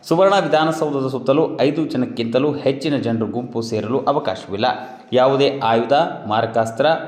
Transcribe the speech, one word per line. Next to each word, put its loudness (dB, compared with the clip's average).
ಸುವರ್ಣ 4
ವಿಧಾನಸೌಧದ 0
ಸುತ್ತಲೂ 0
ಐದು 2
ಜನಕ್ಕಿಂತಲೂ -2
ಹೆಚ್ಚಿನ -2
ಜನರು -2
ಗುಂಪು -6
ಸೇರಲು -2
ಅವಕಾಶವಿಲ್ಲ. -2
ಯಾವುದೇ 4
ಆಯುಧ, 2
ಮಾರಕಾಸ್ತ್ರ, 0